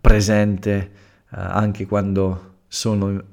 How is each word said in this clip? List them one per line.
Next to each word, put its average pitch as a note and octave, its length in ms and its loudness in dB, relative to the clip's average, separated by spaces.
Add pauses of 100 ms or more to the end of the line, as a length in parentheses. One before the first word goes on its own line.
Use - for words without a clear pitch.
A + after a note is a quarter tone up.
presente, G#2 720 4
eh, G2 180 -4 (380)
anche G2 580 -4
quando F#2+ 800 -2
sono G2 560 -4 (100)